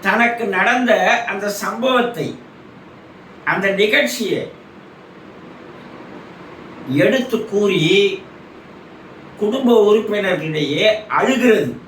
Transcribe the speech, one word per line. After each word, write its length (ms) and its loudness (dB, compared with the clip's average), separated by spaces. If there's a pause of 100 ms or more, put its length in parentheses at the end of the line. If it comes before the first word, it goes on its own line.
தனக்கு 380 0 (120)
நடந்த 360 2 (400)
அந்த 200 -4 (100)
சம்பவத்தை, 640 0 (1300)
அந்த 140 -2 (160)
நிகழ்ச்சியை 600 0 (2500)
எடுத்து 340 0 (140)
கூறி 320 0 (1600)
குடும்ப 360 4 (100)
உறுப்பினர்களிடையே 1000 0 (340)
அழுகிறது. 520 2 (160)